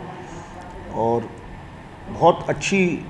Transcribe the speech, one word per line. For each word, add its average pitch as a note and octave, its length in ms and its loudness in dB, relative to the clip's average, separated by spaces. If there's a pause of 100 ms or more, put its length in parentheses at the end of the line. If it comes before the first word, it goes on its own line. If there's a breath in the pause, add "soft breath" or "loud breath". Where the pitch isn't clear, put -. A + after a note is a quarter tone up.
(960 loud breath)
और A2+ 340 2 (760)
बहुत E3 440 4
अच्छी F3 600 2